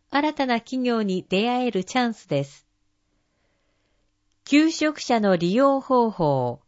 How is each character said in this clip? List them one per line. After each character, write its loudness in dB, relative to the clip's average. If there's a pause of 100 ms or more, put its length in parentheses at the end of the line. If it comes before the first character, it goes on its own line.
(100)
新 0
た -2
な 0
企 -4
業 0
に -2
出 0
会 0
え -2
る -2
チ -4
ャ 2
ン -6
ス -20
で 0
す。 -20 (1800)
求 4
職 -2
者 0
の 2
利 0
用 2
方 0
法。 -2